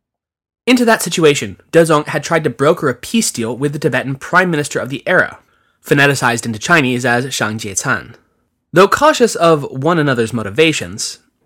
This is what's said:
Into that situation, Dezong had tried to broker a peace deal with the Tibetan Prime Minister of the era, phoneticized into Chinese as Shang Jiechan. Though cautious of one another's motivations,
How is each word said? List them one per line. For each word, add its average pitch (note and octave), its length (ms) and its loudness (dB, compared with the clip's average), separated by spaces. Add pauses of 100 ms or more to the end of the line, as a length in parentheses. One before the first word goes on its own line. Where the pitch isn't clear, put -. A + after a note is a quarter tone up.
(680)
Into B3 180 4
that A3 180 2
situation, D3 580 0 (100)
Dezong D#3+ 360 4
had D3+ 180 -6
tried E3 200 -2
to C#3+ 60 -2
broker D3 380 0
a B2 60 -2
peace - 360 -4
deal A2+ 260 -6
with C#3+ 160 -4
the D3+ 60 -2
Tibetan C3 380 0
Prime F3+ 340 0
Minister D3 300 -2
of A2+ 80 -6
the C3 180 -10
era, E3+ 320 0 (440)
phoneticized C3+ 640 0
into A2+ 140 -6
Chinese B2+ 460 0
as B2 280 0
Shang A2 260 -4
Jiechan. G2+ 580 -6 (560)
Though F#3 160 6
cautious C4+ 480 2
of E3 340 2
one D#3 300 -2
another's B2 320 0
motivations, A2 880 -2 (260)